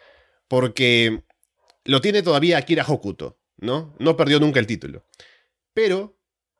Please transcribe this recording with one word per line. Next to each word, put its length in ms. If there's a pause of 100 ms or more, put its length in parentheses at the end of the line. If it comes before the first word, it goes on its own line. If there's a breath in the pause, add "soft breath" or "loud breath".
(480 soft breath)
porque 760 (600)
lo 160
tiene 200
todavía 360
Akira 280
Hokuto, 540 (160)
¿no? 440
No 180
perdió 240
nunca 180
el 80
título. 380 (680 soft breath)
Pero 440 (420)